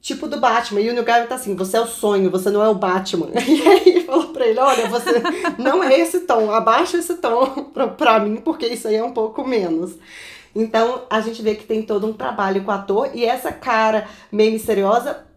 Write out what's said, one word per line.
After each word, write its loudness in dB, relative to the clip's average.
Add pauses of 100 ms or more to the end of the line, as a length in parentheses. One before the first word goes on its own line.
tipo -10
do -6
Batman. 0
E 0
o -2
Neil -2
Gaiman 2
tá -6
assim, -6
"Você -4
é 4
o -2
sonho, 0
você -2
não 2
é 4
o 4
Batman." -2
<laughs> 0
E 4
aí 8
ele 6
falou 0
pra -4
ele, 2
"Olha, 2
você 0 (360)
não 2
é 4
esse 0
tom, 0
abaixa 2
esse -4
tom 0 (240)
<laughs> -
pra, -2
pra 2
mim, -2
porque -4
isso -6
aí 0
é -2
um -6
pouco -4
menos." -2 (600)
Então, -2
a 0
gente -8
vê -2
que -14
tem -2
todo -2
um -4
trabalho -4
com -6
o 0
ator, -2
e -2
essa -2
cara 0 (240)
meio 2
misteriosa 0 (120)